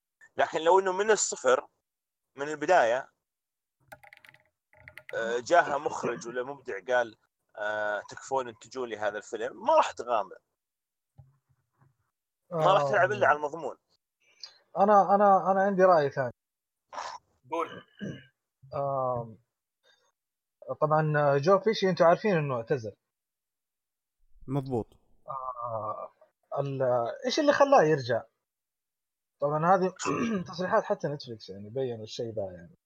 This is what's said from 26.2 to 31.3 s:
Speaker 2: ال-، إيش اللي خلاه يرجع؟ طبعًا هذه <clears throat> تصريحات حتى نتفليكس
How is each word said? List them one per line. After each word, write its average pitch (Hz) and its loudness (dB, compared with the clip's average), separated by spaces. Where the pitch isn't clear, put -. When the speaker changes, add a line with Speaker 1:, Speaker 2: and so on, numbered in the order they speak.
Speaker 2:
ال-، 139 -4
إيش 247 -2
اللي 294 4
خلاه 277 6
يرجع؟ 127 0
طبعًا 156 2
هذه 185 2
<clears throat> 226 -4
تصريحات 180 -2
حتى 202 -4
نتفليكس 127 -12